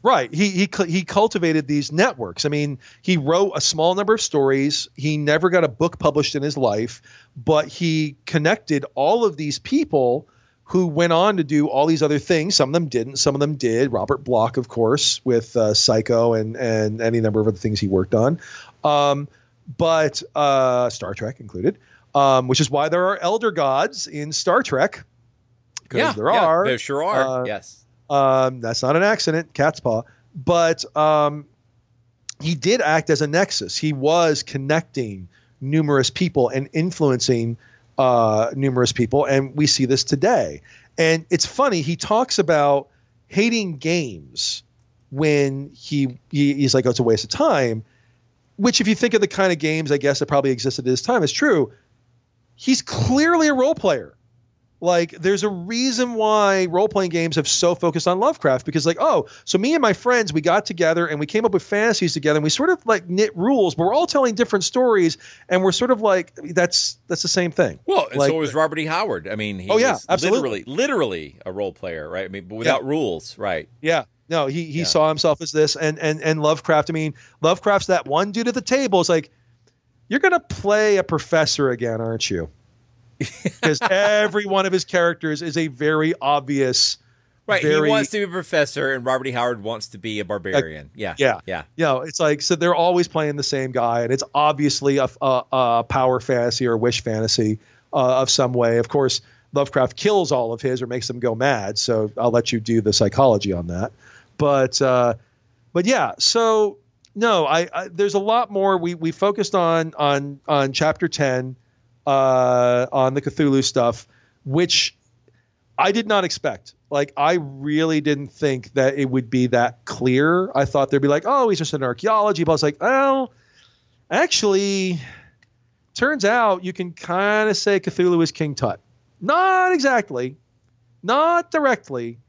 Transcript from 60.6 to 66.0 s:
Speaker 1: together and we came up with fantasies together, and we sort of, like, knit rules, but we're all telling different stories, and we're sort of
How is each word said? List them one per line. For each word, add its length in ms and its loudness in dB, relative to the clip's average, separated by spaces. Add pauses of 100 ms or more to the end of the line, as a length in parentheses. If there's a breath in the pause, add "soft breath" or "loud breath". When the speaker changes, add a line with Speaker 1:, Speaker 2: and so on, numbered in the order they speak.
Speaker 1:
together 400 0
and 120 -6
we 60 -2
came 200 -2
up 60 2
with 120 0
fantasies 500 0
together, 240 0
and 60 0
we 80 0
sort 180 0
of, 160 0
like, 240 -2
knit 260 0
rules, 380 2
but 140 0
we're 80 0
all 100 2
telling 300 0
different 300 0
stories, 520 2 (320 loud breath)
and 140 2
we're 80 2
sort 180 -2
of 120 2